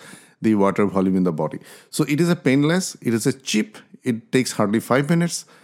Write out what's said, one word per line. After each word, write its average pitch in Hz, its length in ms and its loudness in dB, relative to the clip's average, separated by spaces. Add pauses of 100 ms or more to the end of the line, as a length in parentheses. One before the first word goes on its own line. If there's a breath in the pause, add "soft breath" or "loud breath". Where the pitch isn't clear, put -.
(420 loud breath)
the 110 120 4
water 98 320 2
volume 95 300 0
in 92 80 2
the 90 80 0
body. 78 260 -4 (320 loud breath)
So - 140 -2
it 147 160 -2
is 170 80 2
a 175 80 2
painless, 147 640 0
it 117 140 -2
is 113 120 0
a 135 60 0
cheap, - 460 -4 (240)
it 113 280 -4
takes 131 220 0
hardly 110 280 0
five 135 280 0
minutes, 170 380 -2 (180 soft breath)